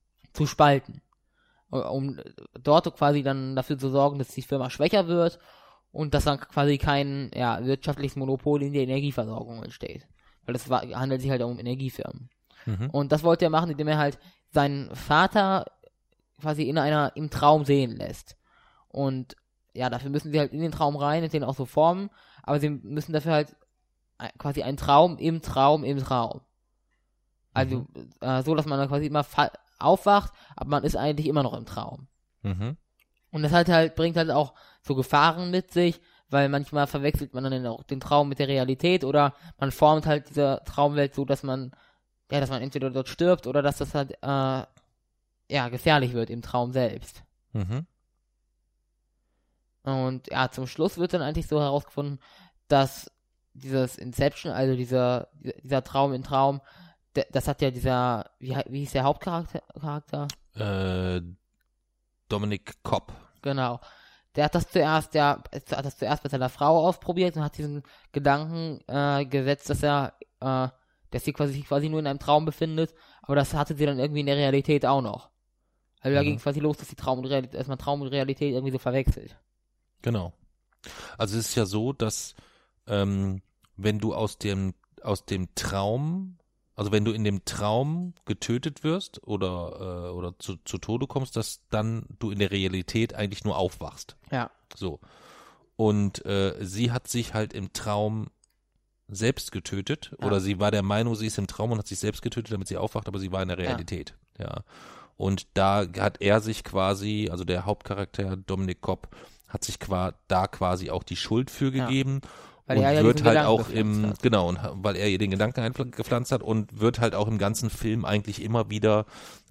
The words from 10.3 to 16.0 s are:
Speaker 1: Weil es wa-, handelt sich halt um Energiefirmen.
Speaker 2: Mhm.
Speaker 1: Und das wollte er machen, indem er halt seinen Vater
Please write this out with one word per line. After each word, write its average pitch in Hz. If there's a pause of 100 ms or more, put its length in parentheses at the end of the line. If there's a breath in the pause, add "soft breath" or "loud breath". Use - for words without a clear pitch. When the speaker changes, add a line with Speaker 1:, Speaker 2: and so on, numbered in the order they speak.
Speaker 1:
Weil 123
es 127
wa-, 123 (120)
handelt 131
sich 135
halt 123
um 120
Energiefirmen. 127 (380 loud breath)
Speaker 2:
Mhm. 113
Speaker 1:
Und 143
das 151
wollte 165
er 160
machen, 165
indem 151
er 151
halt 143 (320 soft breath)
seinen 143
Vater 190 (760)